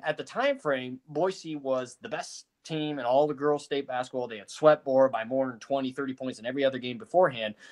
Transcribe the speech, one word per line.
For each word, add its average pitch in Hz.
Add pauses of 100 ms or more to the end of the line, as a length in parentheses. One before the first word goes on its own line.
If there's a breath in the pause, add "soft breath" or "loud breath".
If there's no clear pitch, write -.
at 156
the 143
time 269
frame, 127 (100)
Boise 165
was 131
the 113
best - (180)
team 151
in 120
all 135
the 147
girls' 147
state 139
basketball. 123
They 113
had 98
swept 151
Bora 135
by 113
more 131
than 120
twenty, 131
thirty 131
points 131
in 110
every 135
other 131
game 120
beforehand. 117 (160 soft breath)